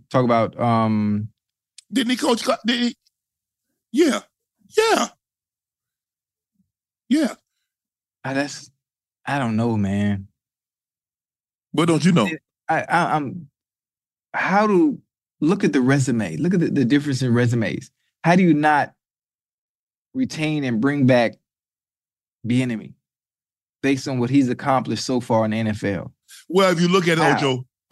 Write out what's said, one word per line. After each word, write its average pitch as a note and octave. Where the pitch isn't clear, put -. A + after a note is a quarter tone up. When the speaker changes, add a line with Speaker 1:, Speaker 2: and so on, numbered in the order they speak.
Speaker 1:
talk C3
about, A#2
um, G#2+
Speaker 2:
Didn't B3
he B3
coach A#3+
Ky-, -
did A#3+
he? A#3+
Yeah. C#4
Yeah. G#4+
Yeah. D4
Speaker 1:
Ah, C3+
that's, C#3
I C#3
don't A2+
know, A#2
man. G2+
Speaker 2:
What E3
don't D#3+
you F#3+
know? G#2+
Speaker 1:
I, D#3+
I, D#3+
I'm, C#3+
how G3
do, F3
look F3
at D#3
the C3+
resume. B2
Look F3
at F3
the, D3
the C#3
difference C#3+
in B2
resumes. A#2
How F3
do G3
you E3
not D3
retain D3+
and A#2
bring C#3
back A#2+
Bieniemy A#2+
based C3+
on C3
what A#2+
he's C3+
accomplished B2
so B2+
far A2+
in G#2+
the G#2+
N A2
F G#2
L? G2+
Speaker 2:
Well, F#3
if E3
you F3
look F3
at D#3+
it, E3
Speaker 1:
How? D#3
Speaker 2:
Ocho, B2+